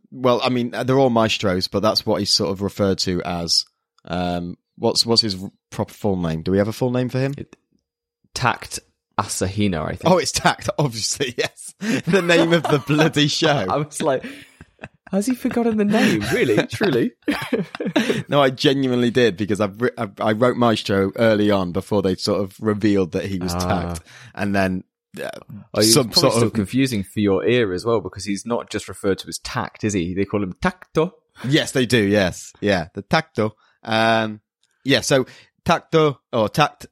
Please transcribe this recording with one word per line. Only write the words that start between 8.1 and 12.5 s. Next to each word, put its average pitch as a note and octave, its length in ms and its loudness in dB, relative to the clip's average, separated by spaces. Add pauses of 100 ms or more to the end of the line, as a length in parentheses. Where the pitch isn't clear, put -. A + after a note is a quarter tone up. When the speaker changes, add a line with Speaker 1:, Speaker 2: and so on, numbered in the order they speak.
Speaker 2:
Tact - 460 -2 (400)
Asahino, G2 640 -2
I E2 120 -6
think. - 100 -4
Speaker 1:
Oh, F3 140 6
it's C3 120 -2
Tact, - 420 0
<laughs> - 40 -16
obviously, B2 580 -2
yes. - 440 -6
The G3+ 420 0
name E3+ 320 4